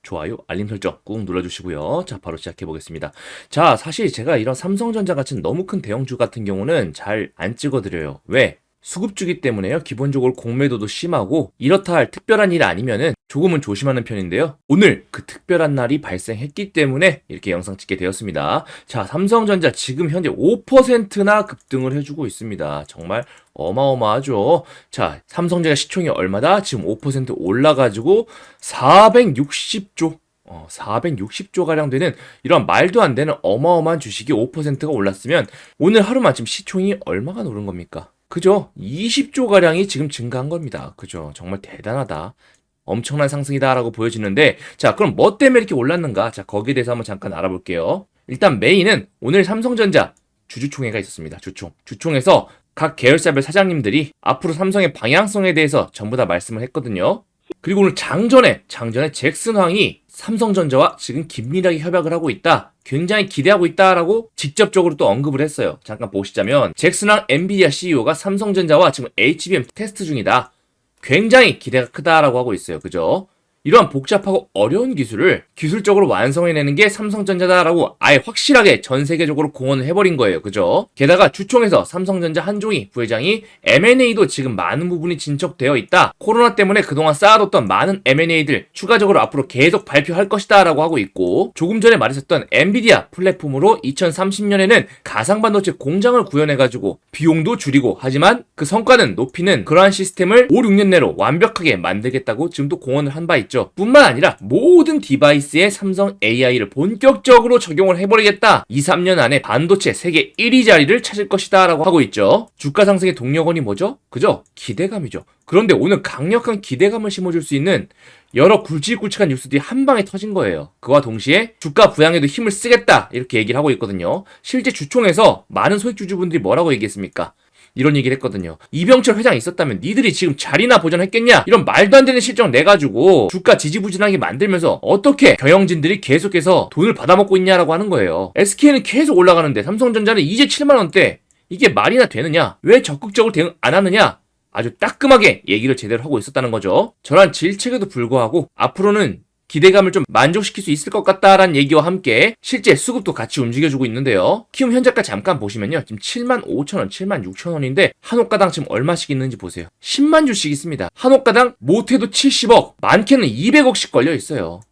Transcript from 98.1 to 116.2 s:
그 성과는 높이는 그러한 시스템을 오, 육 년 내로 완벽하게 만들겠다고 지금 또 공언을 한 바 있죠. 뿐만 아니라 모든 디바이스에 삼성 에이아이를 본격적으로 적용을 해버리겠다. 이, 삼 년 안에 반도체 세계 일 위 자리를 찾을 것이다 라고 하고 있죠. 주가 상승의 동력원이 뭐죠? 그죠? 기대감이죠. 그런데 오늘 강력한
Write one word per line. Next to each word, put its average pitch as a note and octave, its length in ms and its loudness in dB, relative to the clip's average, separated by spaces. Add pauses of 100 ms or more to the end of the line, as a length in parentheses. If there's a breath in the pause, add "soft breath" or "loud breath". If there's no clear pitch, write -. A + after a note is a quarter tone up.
그 D3+ 120 -6
성과는 G#3+ 480 2
높이는 C#3+ 500 -2
그러한 F#3 260 4
시스템을 G3 600 2
오, E3+ 80 6
육 A#3+ 120 2
년 G3 200 4
내로 C3 260 2
완벽하게 D#3 600 0
만들겠다고 A2 720 -4
지금 C#3+ 180 -6
또 E3+ 100 -6
공언을 C#3 380 -4
한 E3+ 100 -8
바 E3 120 0
있죠. G#2 160 -6 (220)
뿐만 B3 280 6
아니라 C#3+ 360 2
모든 D4 580 4
디바이스에 D3 720 2
삼성 G3 500 -4
에이아이를 A#2+ 500 0
본격적으로 A#3+ 880 4
적용을 F3+ 380 0
해버리겠다. G3+ 720 2
이, C3 120 -2
삼 F3 240 0
년 F3+ 160 2
안에 B2+ 220 2
반도체 E3+ 500 0
세계 E3+ 440 -2
일 A3+ 160 0
위 B3+ 120 4
자리를 G3+ 380 4
찾을 G3+ 260 -6
것이다 F#3+ 400 2
라고 D#3+ 160 0
하고 F3 160 4
있죠. C3+ 560 2
주가 C#3+ 280 0
상승의 F#3 300 2
동력원이 D#3 460 -2
뭐죠? C#3 380 -4 (120)
그죠? F3+ 320 0 (140)
기대감이죠. C#3+ 680 -8 (220)
그런데 G3 260 2
오늘 D3 300 2
강력한 G#3 580 -4